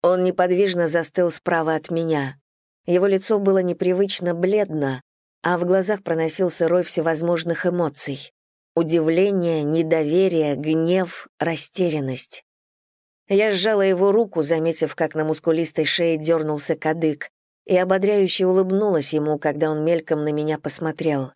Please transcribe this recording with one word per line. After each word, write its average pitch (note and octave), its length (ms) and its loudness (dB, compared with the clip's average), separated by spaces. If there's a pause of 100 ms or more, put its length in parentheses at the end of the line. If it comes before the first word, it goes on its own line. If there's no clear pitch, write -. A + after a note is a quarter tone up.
Он F3+ 220 4
неподвижно F3+ 640 2
застыл E3 440 0
справа D#3+ 440 -2
от D#3 160 -6
меня. D#3+ 480 -2 (460)
Его F3+ 220 2
лицо G3 320 0
было F#3+ 200 4
непривычно F3+ 760 0
бледно, E3+ 680 -2 (400)
а F3 160 0
в F3 80 -2
глазах F#3+ 380 0
проносился E3 640 0
рой F3 160 2
всевозможных E3 800 -2
эмоций. D#3+ 680 -4 (440)
Удивление, E3 840 2
недоверие, D#3+ 920 0
гнев, E3 720 -2 (100)
растерянность. D3+ 1040 -4 (840)
Я G#3 240 2
сжала G3+ 320 2
его F#3+ 280 2
руку, G3 300 0
заметив, D#3+ 540 0
как D#3 180 -2
на D#3 120 -2
мускулистой D#3+ 600 -2
шее E3 320 0
дернулся D#3 580 -2
кадык, D#3 540 -2 (380)
и F3+ 100 2
ободряюще F#3+ 680 2
улыбнулась F#3+ 680 2
ему, D3+ 240 0
когда D3+ 320 -2
он D3+ 160 -2
мельком D#3+ 380 0
на D3+ 80 -2
меня D3+ 260 -2
посмотрел. D3+ 800 -4